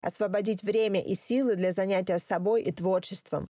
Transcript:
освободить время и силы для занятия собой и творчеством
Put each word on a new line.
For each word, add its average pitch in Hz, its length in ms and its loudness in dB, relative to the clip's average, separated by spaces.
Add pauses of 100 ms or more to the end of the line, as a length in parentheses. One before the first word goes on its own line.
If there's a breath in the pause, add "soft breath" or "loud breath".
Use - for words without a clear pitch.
освободить 202 600 -2
время 208 400 2
и - 120 -2
силы 240 420 0
для 185 160 0
занятия 185 460 0
собой 196 440 2
и - 100 -2
творчеством 180 840 -2